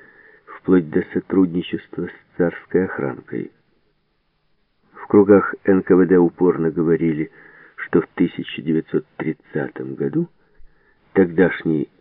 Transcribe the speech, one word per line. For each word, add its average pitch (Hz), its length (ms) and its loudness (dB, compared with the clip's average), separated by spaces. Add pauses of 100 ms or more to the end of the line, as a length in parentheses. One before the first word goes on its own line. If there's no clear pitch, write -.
(440)
вплоть 87 460 -2
до 90 120 0 (120)
сотрудничества 87 920 -4
с - 280 -20
царской 90 480 -2
охранкой. 64 640 -8 (1400)
В - 140 -20
кругах 101 480 4 (100)
Н 95 180 4
К 95 140 4
В 92 100 4
Д 90 120 4
упорно 85 520 2
говорили, 80 600 -2 (460)
что - 260 0
в - 120 -14
тысяча - 460 -4
девятьсот - 460 -2 (100)
тридцатом - 800 -8
году 147 340 -4 (840)
тогдашний 82 760 0 (100)